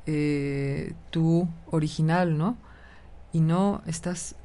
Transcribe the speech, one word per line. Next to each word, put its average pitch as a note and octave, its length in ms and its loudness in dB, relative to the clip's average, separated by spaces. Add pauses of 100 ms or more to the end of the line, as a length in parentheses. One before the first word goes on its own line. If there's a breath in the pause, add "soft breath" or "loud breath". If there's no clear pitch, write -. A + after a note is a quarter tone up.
eh, C#3+ 880 0 (160)
tu E3 380 4 (220)
original, D#3+ 680 2
¿no? F#3+ 200 0 (760 loud breath)
Y E3 80 2
no, F3 460 2
estás F3 580 -6